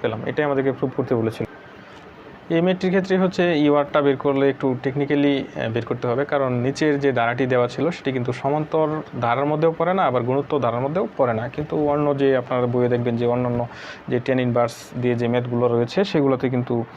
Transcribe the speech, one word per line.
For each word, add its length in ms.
পেলাম। 240
এটাই 200
আমাদেরকে 260
প্রুভ 260
করতে 180
বলেছিল। 300
এই 120
মেট্রির 300
ক্ষেত্রে 260
হচ্ছে 400
ইউআরটা 440
বের 160
করলে 320
একটু 340
technically, 560
আহ, 300
বের 160
করতে 220
হবে, 180
কারণ 280
নিচের 460
যে 120
ধারাটি 340
দেওয়া 220
ছিল 240
সেটি 200
কিন্তু 200
সমান্তর 680
ধারার 240
মধ্যেও 320
পড়ে 160
না, 100
আবার 200
গুণোত্তর 360
ধারার 220
মধ্যেও 260
পড়ে 160
না। 160
কিন্তু 380
অন্য 300
যে 200
আপনারা 300
বইয়ে 220
দেখবেন 280
যে 80
অন্যান্য 420
যে 160
tan 120
inverse 640
দিয়ে 140
যে 120
ম্যাথগুলো 400
রয়েছে, 360
সেগুলোতে 460
কিন্তু 340